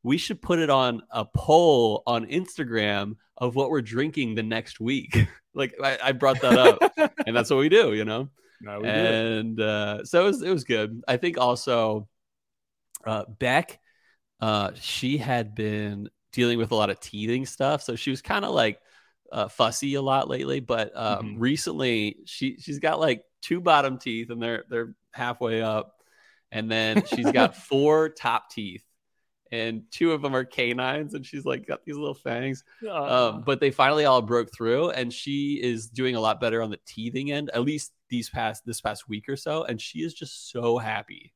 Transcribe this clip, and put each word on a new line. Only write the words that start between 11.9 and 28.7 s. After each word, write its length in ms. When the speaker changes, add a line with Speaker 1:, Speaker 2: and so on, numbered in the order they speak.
Speaker 1:
uh, 200
Beck, 420
uh, 340
she 440
had 360
been 540
dealing 260
with 120
a 40
lot 160
of 100
teething 460
stuff, 360
so 140
she 140
was 120
kinda, 260
like, 320
uh, 160
fussy 460
a 80
lot 260
lately, 320
but, 360
um, 380
Speaker 2:
Mm-hmm. 40
Speaker 1:
recently 840
she, 340
she's 200
got, 220
like, 240
two 180
bottom 380
teeth, 320
and 120
they're, 260
they're 260
halfway 500
up, 320
and 180
then 360
she's 260
Speaker 2:
<laughs> 0
Speaker 1:
got 240
four 540
top 400
teeth, 340